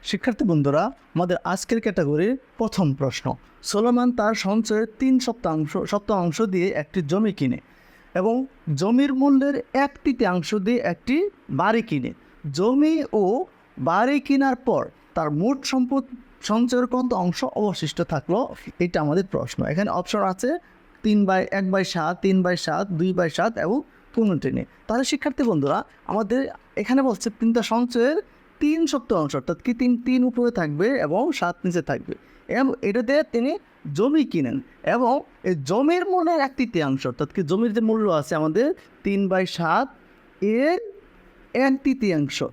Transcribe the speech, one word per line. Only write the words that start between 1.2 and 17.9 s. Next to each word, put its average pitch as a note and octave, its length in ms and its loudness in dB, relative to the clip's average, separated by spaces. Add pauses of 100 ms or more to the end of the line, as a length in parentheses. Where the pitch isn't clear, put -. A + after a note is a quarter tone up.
আজকের F#3+ 380 -2
ক্যাটাগরির F3 520 0 (240)
প্রথম G3 360 0
প্রশ্ন, C3+ 320 -4 (380)
সোলোমন A#3+ 480 2
তার A3+ 220 0
সঞ্চয়ের G#3+ 520 0 (140)
তিন C4 200 2
সপ্তাহাংশ, E3 580 -2
শতাংশ F#3 640 -2
দিয়ে F#3+ 260 0 (140)
একটি F#3 200 -6
জমি F#3+ 320 0
কিনে - 260 -2 (560)
এবং G#3 200 2 (400)
জমির A#3+ 380 2
মূল্যের C#4 420 4 (180)
এক C#4 180 0 (120)
তৃতীয়াংশ F3+ 520 0
দিয়ে A3 240 0 (120)
একটি D4+ 380 -2 (200)
বাড়ি G3+ 320 2
কিনে। C3+ 300 -4 (460)
জমি C#4 380 2 (180)
ও G#3+ 100 2 (560)
বাড়ি G#3 400 2
কেনার C4+ 360 2
পর G#3+ 280 0 (300)
তার D#3 180 -2
মোট A3 340 0
সম্পদ C4 380 0 (380)
সঞ্চয়ের A#3+ 460 0
কত B3+ 260 -2
অংশ F3+ 300 -2
অবশিষ্ট F#3+ 580 -4